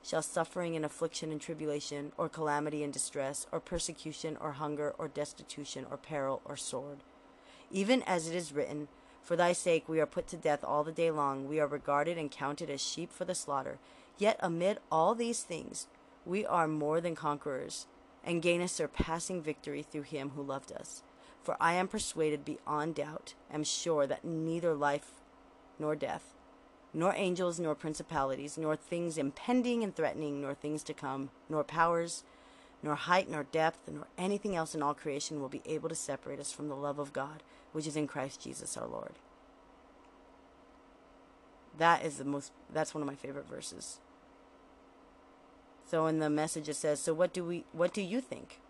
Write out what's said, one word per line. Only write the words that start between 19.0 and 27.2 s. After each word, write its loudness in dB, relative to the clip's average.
victory -4
through -8
him -6
who -8
loved -6
us. -12
For 0
I 6
am 4
persuaded 0
beyond -2
doubt, -6
am -2
sure 2
that -2
neither 2
life 0
nor 0
death, -4
nor 4
angels, 2